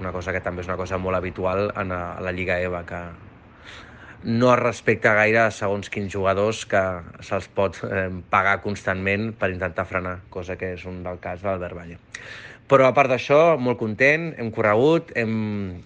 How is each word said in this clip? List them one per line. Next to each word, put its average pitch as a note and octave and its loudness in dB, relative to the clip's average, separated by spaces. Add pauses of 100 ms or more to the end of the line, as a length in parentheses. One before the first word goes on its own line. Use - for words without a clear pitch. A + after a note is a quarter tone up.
una F#2 -6
cosa F2+ -6
que F2+ -4
també F2+ -6
és F2 -10
una F#2 -4
cosa F#2 -4
molt F#2 -2
habitual F#2 -2
en F#2+ -6
la, F2+ -6 (180)
a F2+ -8
la F#2 -4
Lliga F2+ -2
eva, F2+ -4
que F2+ -8 (1300)
no A#2 4
es A#2+ 6
respecta A#2 2
gaire A2 4
a G#2+ 0
segons G2+ -4
quins G2+ -6
jugadors G2 0
que G2+ 2 (400)
se'ls F#2+ -4
pot, G2 0
eh, F#2+ -2 (260)
pagar G2 4
constantment G2 -2
per F#2+ -2
intentar F2+ -4
frenar, F2+ -6 (160)
cosa F2+ -8
que F#2 -6
és F2 -14
un F2+ -10
del F2+ -10
cas F#2 -8
de - -2
l'Albert F2+ -4
Valle. E2 -16 (680)
Però C3 8
a - 0
part C3+ 6
d'això, D3 6
molt B2 0
content, C#3 2
hem A#2 -4
corregut, A#2 4
hem, G#2+ -2